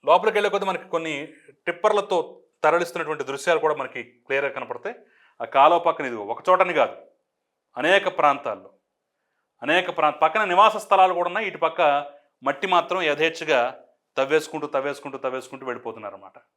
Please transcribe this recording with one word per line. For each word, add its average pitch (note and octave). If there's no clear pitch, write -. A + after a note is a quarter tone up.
లోపలికి F#3
వెళ్ళే G#3
కొద్దీ G3
మనకి F3+
కొన్ని D#3+
టిప్పర్లతో G3
తరలిస్తున్నటువంటి D#3
దృశ్యాలు C#3
కూడా D3+
మనకి C3
క్లియర్గా C3+
కనపడతాయి. B2+
ఆ A#2
కాలువ D3
పక్కన D#3
ఇదిగో A2
ఒక A2
చోటని F3+
కాదు, A2
అనేక F#3+
ప్రాంతాల్లో, C3+
అనేక E3
ప్రాంత-, D3+
పక్కన G#3
నివాస G3
స్థలాలు F#3+
కూడా F3
ఉన్నాయి. G3+
ఇటు D#3+
పక్క D#3+
మట్టి C#3
మాత్రం F3+
యథేచ్ఛగా D3+
తవ్వేసుకుంటూ, D3
తవ్వేసుకుంటూ, C#3
తవ్వేసుకుంటూ C3
వెళ్ళిపోతున్నారు A2
అన్నమాట. F#2+